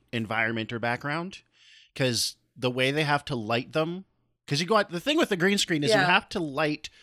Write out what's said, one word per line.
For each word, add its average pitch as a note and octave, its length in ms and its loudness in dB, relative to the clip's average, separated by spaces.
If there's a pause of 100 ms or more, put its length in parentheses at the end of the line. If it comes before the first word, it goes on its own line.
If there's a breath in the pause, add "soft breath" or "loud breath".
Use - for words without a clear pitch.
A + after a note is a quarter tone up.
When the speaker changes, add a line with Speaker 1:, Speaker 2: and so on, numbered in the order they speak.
(120)
Speaker 1:
environment A2+ 600 -2
or A#2 60 -6
background, D3 600 -6 (560 soft breath)
'cause B2+ 400 0 (220)
the B2 120 -2
way B2+ 220 0
they D3+ 140 0
have C#3+ 200 0
to D3 120 -4
light A#2 340 -2
them, E3+ 320 -2 (420)
'cause C#3+ 140 -2
you F3 80 -2
go G#3+ 80 4
out, G3+ 160 4
the E3+ 80 -6
thing C#4+ 160 0
with D#4+ 140 4
the G3 80 0
green G3 200 2
screen D3+ 280 0
is A3 60 4
you G#3+ 40 6
Speaker 2:
Yeah. F#3+ 100 4
Speaker 1:
have F#3 220 4
to G3+ 140 -4
light D3+ 480 -2 (140)